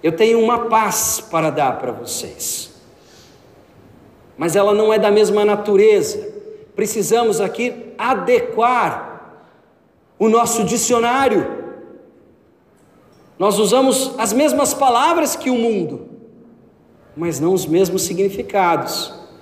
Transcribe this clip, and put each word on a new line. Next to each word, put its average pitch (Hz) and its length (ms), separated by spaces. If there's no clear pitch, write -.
Eu 160 100
tenho 226 280
uma 233 260
paz 220 560
para 160 300
dar 135 260
para 123 140
vocês, - 880
mas 160 200
ela 202 180
não 214 180
é 214 60
da 208 140
mesma 208 340
natureza. 208 880
Precisamos 220 640
aqui 226 560
adequar 233 1500
o 220 100
nosso 226 360
dicionário. 233 960
Nós 202 220
usamos 262 580
as 214 160
mesmas 277 400
palavras 277 600
que - 140
o 254 60
mundo, 214 520
mas 160 240
não 170 140
os 170 120
mesmos 175 380
significados. 190 1120